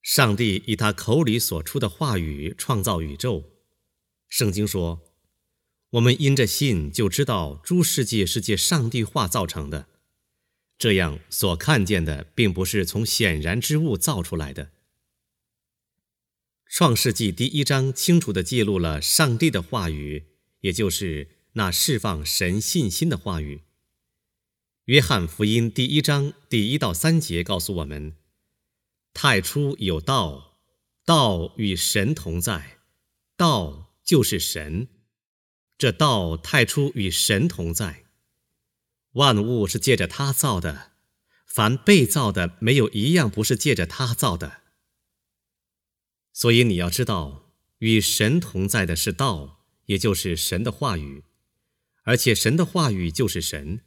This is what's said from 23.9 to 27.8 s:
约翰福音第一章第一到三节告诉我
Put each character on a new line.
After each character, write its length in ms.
约 120
翰 300
福 160
音 260
第 140
一 160
章 320
第 220
一 80
到 160
三 260
节 240
告 140
诉 180
我 80